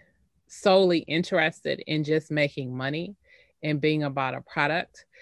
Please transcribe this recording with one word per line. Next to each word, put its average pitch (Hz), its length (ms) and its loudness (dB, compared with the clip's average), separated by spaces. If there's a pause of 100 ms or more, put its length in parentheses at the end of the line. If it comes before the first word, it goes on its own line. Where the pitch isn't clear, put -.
(460)
solely 185 540 4
interested 160 840 -2
in 151 180 -2
just 156 260 0
making 143 460 -2
money 156 400 -6 (460)
and 151 180 -2
being 151 220 2
about 135 320 -2
a - 60 -8
product, - 680 -4 (160)